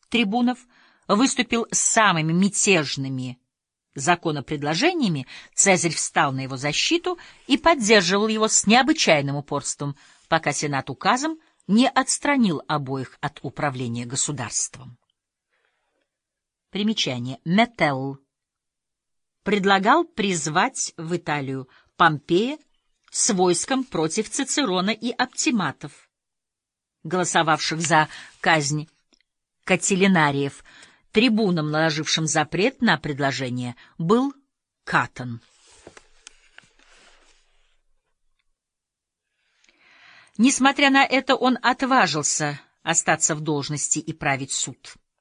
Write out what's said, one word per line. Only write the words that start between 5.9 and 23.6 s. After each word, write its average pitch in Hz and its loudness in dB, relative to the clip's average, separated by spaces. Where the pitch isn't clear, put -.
встал - 0
на 131 -6
его 131 -8
защиту 320 -2
и 269 2
поддерживал 214 4
его 220 0
с - 2
необычайным 196 4
упорством, 143 -6
пока - 0
Сенат 143 -4
указом 262 -2
не 226 4
отстранил 247 0
обоих 135 -6
от - -8
управления 127 -6
государством. 123 -6
Примечание. 139 -4
Метелл 147 0
предлагал 202 2
призвать 185 -4
в 165 -6
Италию 139 -6
Помпея 180 2
с - -2
войском 185 0